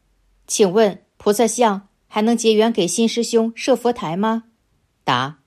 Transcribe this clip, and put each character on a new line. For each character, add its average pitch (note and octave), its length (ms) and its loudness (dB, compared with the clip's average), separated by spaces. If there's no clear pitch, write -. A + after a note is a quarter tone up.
请 G3 240 2
问 G#3 320 2
菩 - 160 0
萨 A3 140 0
像 A3 420 -2
还 - 140 -6
能 A#3 160 2
结 A3+ 160 2
缘 G#3+ 180 2
给 A3 160 0
新 A3+ 220 0
师 A#3 160 -4
兄 A3+ 320 0
设 - 180 0
佛 A#3+ 160 0
台 F3 260 -6
吗？ A3 280 -2
答： C3+ 420 -2